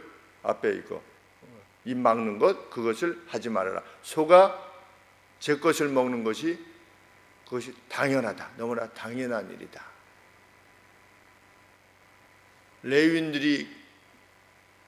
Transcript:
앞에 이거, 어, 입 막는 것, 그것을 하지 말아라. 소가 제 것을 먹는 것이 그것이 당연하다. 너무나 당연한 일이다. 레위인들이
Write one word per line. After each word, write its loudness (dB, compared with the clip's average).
앞에 -2
이거, -10
어, -20
입 -6
막는 2
것, 2
그것을 -2
하지 -8
말아라. -2
소가 6
제 0
것을 2
먹는 0
것이 -4
그것이 -8
당연하다. -2
너무나 -6
당연한 -8
일이다. -16
레위인들이 2